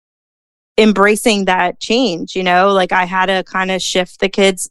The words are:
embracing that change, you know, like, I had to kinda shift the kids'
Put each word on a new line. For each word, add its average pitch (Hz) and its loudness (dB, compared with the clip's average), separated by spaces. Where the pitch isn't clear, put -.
embracing 208 2
that 185 0
change, 220 -4
you 185 -4
know, 185 2
like, 185 0
I 185 0
had 185 -2
to 185 -2
kinda 190 -4
shift - -4
the 196 0
kids' 190 0